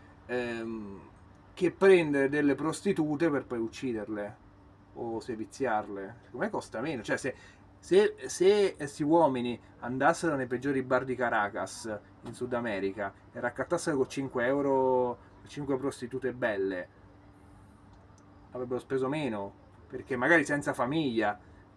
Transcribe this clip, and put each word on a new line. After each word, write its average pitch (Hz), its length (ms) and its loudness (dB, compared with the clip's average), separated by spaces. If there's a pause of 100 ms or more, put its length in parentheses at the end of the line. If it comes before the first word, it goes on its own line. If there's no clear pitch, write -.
(260)
ehm, 113 760 -6 (540)
che 170 160 2
prendere 156 580 6
delle 143 280 4
prostitute 156 720 0
per 135 140 0
poi 120 160 -4
ucciderle 110 800 -4 (540)
o 117 260 -6
seviziarle. 107 1040 -4
Secondo 131 200 -8
me 220 60 -4
costa 117 300 -6
meno. 123 220 -4
Cioè, 127 140 -2
se, - 180 -6 (440)
se, 208 360 4 (120)
se 196 520 4
sti 147 240 -6
uomini 135 580 4 (200)
andassero 143 560 0
nei 131 100 -2
peggiori 127 360 -2
bar 127 220 0
di 131 120 -4
Caracas, 104 800 -2 (240)
in 123 120 -12
Sud 123 180 -6
America, 101 600 -4 (200)
e 123 80 -12
raccattassero 139 560 -2
con 131 120 2
cinque 131 380 -2
euro 131 840 2 (160)
cinque 143 300 -4
prostitute 127 560 -4
belle, 98 560 -2 (1600)
avrebbero 123 280 -4
speso 131 280 -2
meno, 117 440 -2 (340)
perché 127 300 -6
magari 147 280 6
senza 143 280 -2
famiglia, 123 680 0 (380)